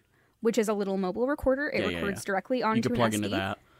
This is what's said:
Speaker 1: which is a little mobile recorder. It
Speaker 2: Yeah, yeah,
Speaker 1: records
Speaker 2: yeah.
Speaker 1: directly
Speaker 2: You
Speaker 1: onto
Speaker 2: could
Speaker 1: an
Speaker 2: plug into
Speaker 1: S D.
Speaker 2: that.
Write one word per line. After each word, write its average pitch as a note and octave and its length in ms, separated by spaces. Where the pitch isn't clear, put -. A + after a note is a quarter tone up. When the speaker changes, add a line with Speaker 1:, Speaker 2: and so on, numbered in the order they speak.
Speaker 1:
which A3 160
is G#3 120
a A3 40
little G3 240
mobile G3 300
recorder. C#4+ 420
It G#3 120
Speaker 2:
Yeah, F#3 80
yeah, F3 80
Speaker 1:
records G3 240
Speaker 2:
yeah. - 100
Speaker 1:
directly G3 280
Speaker 2:
You G#3+ 60
Speaker 1:
onto A3 180
Speaker 2:
could - 80
Speaker 1:
an A#3+ 60
Speaker 2:
plug - 160
into G#2 140
Speaker 1:
S G2 40
D. G2 60
Speaker 2:
that. G2 220